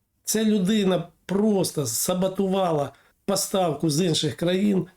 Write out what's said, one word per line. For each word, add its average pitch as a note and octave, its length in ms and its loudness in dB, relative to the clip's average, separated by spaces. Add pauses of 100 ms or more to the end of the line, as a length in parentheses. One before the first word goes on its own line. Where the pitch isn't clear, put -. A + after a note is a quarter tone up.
(240)
Ця A3 200 -2
людина G3 640 2 (180)
просто F#3+ 600 0
саботувала F3+ 1040 0 (340)
поставку F3+ 640 0
з D3+ 160 0
інших D#3 300 0
країн F#3 600 0